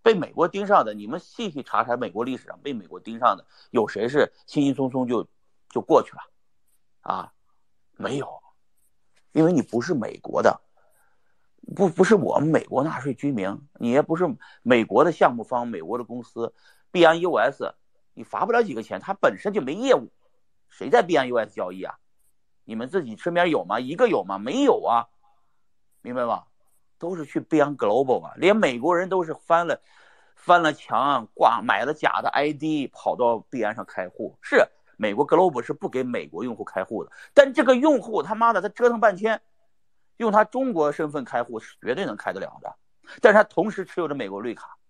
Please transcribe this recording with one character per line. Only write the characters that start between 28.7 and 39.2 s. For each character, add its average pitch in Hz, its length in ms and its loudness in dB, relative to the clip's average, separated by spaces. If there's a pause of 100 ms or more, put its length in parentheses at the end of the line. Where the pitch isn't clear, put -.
国 165 160 2
人 180 140 -2
都 185 140 0
是 160 100 -6
翻 170 320 0
了， 143 160 -4 (540)
翻 175 260 4
了 156 100 2
墙 120 300 -4
啊， 131 320 -2
挂， 117 300 2
买 110 200 0
了 147 100 -4
假 - 280 -2
的 131 80 -4
I 147 240 -2
D， 147 360 -4
跑 - 260 -6
到 117 240 0
币 113 240 -8
安 104 100 -2
上 101 120 -12
开 92 240 -10
户。 - 320 -12
是， - 220 2 (340)
美 104 180 -4
国 143 100 0
Global 160 380 2
是 - 100 -8
不 - 160 -10
给 127 140 -4
美 110 240 -6
国 82 160 -10
用 120 120 -8
户 104 80 -12
开 95 200 -6
户 98 200 -8
的， - 80 -16 (220)
但 277 200 8
这 294 100 2
个 254 120 4
用 269 260 2
户 214 200 -4
他 190 140 -6
妈 233 180 2
的 185 80 0
他 202 80 -6
折 240 200 0
腾 233 100 -2
半 208 160 2
天， 214 260 -4 (760)